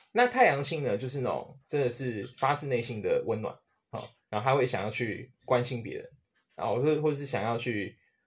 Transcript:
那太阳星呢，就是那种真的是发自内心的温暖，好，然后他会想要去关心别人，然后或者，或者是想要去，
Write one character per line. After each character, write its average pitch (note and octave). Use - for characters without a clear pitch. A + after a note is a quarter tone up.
那 A#3+
太 A#3+
阳 C#3+
星 D3+
呢， G#2+
就 A#2
是 C3+
那 A#2+
种 -
真 C#3+
的 B2+
是 A#2
发 C#3
自 C#3+
内 B2
心 A2
的 -
温 A2
暖， F#2+
好， A2
然 G#2
后 A2+
他 C3
会 C3
想 G2+
要 G#2+
去 A2
关 B2
心 B2
别 C2
人， -
然 F2+
后 G#2+
或 B2+
者， D3+
或 D3+
者 C#3+
是 C#3+
想 G#2+
要 A#2
去， G#2